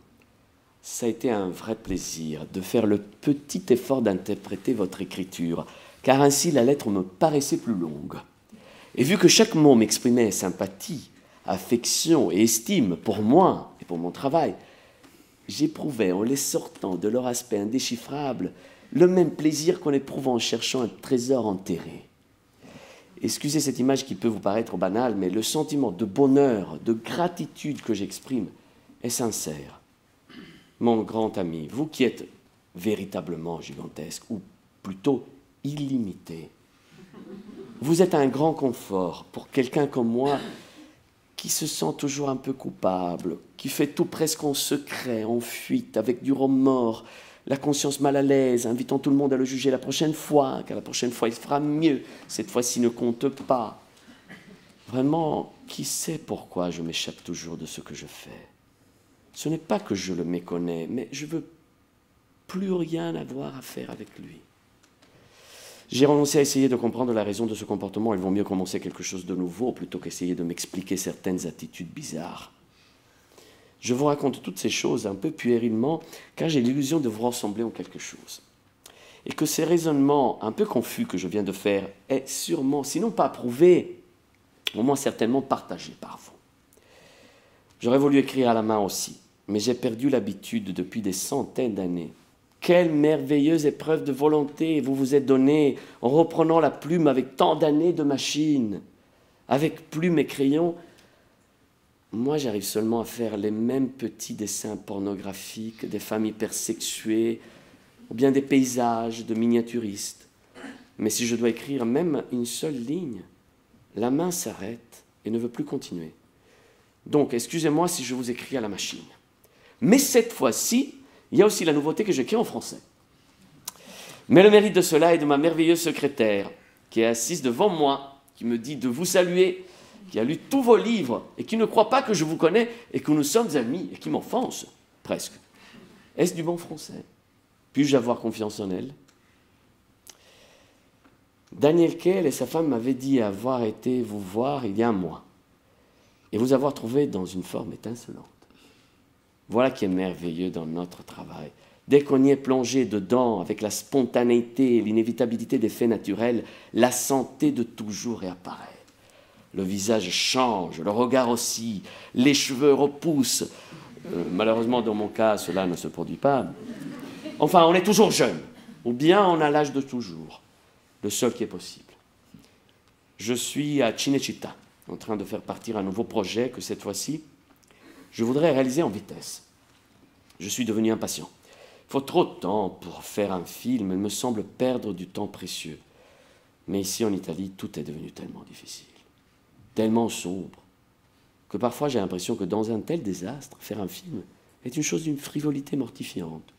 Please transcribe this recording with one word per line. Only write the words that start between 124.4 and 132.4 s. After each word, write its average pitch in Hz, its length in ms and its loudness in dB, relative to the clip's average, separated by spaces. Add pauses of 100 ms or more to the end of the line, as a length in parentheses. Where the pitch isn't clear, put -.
le 202 80 12
mérite 208 240 8
de 180 80 6
cela 165 320 6
est 165 60 4
de 147 60 0
ma 147 120 4
merveilleuse 160 420 4
secrétaire, 117 720 0 (400)
qui 110 120 2
est 113 40 6
assise 117 380 0
devant 131 260 2
moi, 143 460 0 (200)
qui - 100 -10
me 117 120 0
dit 139 200 -8
de 123 120 -2
vous 139 160 -2
saluer, 180 580 2 (460)
qui 107 100 -4
a 110 40 2
lu 156 140 -2
tous 269 260 -2
vos 233 120 8
livres, 185 480 0 (140)
et 123 60 -6
qui - 120 -4
ne 220 100 2
croit 214 260 4
pas 262 100 4
que 226 140 0
je 156 100 2
vous 160 100 -2
connais, 180 320 4 (240)